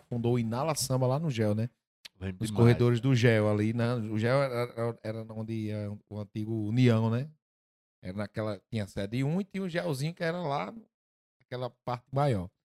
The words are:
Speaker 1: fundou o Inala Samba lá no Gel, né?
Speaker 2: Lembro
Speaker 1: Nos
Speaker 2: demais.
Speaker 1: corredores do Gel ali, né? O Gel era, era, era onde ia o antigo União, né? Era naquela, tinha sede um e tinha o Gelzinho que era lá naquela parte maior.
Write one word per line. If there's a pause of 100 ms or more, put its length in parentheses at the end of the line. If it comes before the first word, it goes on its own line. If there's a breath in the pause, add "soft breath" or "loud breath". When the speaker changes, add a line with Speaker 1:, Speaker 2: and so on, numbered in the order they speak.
Speaker 1:
fundou
o
Inala
Samba
lá
no
Gel,
né? (500)
Speaker 2:
Lembro
Speaker 1:
Nos
Speaker 2:
demais.
Speaker 1:
corredores
do
Gel
ali,
né?
O
Gel
era,
era,
era
onde
ia (180)
o
antigo (140)
União,
né? (760)
Era
naquela,
tinha
sede
um
e
tinha
o
Gelzinho
que
era
lá (680)
naquela (160)
parte
maior. (160)